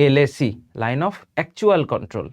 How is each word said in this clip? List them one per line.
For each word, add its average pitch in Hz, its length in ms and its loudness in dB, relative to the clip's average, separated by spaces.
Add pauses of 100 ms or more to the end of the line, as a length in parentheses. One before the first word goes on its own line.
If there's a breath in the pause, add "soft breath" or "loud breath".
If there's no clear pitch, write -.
এলএসি, 139 440 2 (320)
line 123 260 -4
of 208 60 -10 (280)
actual 190 400 2 (100)
control। 101 400 -6